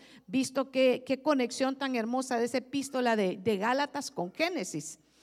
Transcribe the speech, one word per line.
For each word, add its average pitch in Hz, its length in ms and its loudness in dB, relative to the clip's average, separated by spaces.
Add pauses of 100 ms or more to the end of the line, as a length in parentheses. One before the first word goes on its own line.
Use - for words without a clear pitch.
(260)
visto, 262 460 -2
qué, 254 340 4
qué 262 160 -2
conexión 269 540 2
tan 269 200 -4
hermosa 240 440 -2
de 240 60 0
esa 240 120 -2
epístola 254 580 0
de, 202 220 2
de 202 200 0
Gálatas 269 520 -2
con 180 240 -6
Génesis. 302 680 -4 (240)